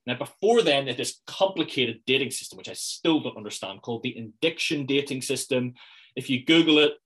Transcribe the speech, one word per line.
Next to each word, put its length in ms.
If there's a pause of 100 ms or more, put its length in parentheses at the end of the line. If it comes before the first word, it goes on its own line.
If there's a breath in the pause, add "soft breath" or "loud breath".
Now, 100
before 460
then, 240
they 60
had 80
this 260
complicated 800
dating 260
system, 260
which 120
I 40
still 460
don't 180
understand, 440
called 220
the 120
indiction 680
dating 380
system. 500 (420 soft breath)
If 140
you 160
Google 320
it, 160 (120)